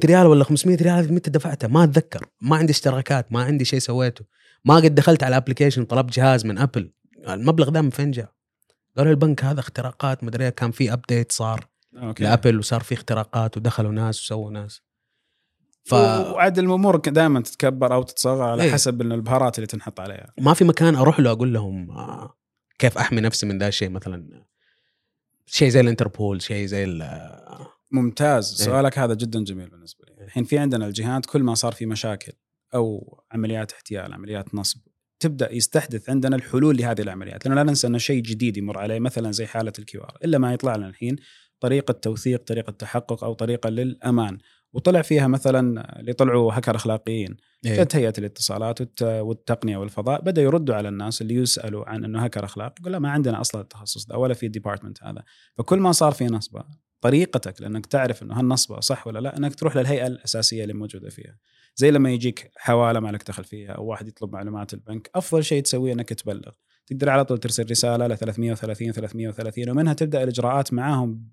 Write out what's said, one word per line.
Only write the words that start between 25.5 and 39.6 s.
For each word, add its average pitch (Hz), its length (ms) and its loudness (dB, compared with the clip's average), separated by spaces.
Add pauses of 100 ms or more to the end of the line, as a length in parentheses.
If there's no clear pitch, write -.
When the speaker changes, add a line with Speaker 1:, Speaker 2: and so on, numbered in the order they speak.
Speaker 1:
زي 123 100 6
الانتربول، 110 640 0
شيء 101 240 -6
زي 98 180 -4
ال-، 80 840 -10 (220)
Speaker 2:
ممتاز. 127 680 0
Speaker 1:
إيه. 101 80 0
Speaker 2:
سؤالك 135 320 2
هذا 117 140 2
جدا 113 300 -4
جميل 95 260 -10
بالنسبة 87 380 -20
لي. - 120 -20
Speaker 1:
إيه. 101 60 -18
Speaker 2:
الحين 120 180 -4
في 147 140 0
عندنا 131 300 0
الجهات، 117 380 -4
كل 143 180 0
ما 120 120 0
صار 117 160 -2
في 113 140 -8
مشاكل 110 460 -6 (440)
أو 110 440 -4 (120)
عمليات 110 400 -4
احتيال، 95 420 -12
عمليات 98 420 -10
نصب، 101 240 -6 (400)
تبدأ 135 340 -2
يستحدث 120 560 -2
عندنا 135 260 0
الحلول 131 420 2
لهذه 117 240 -2
العمليات، 95 440 -10
لأنه 135 100 2
لا 143 80 4
ننسى 143 240 2
أنه 120 100 0
شيء 127 240 -2
جديد 113 360 -4
يمر 101 200 -6
عليه، 107 220 -4
مثلا 117 320 -4
زي 107 140 -6
حالة 110 340 -6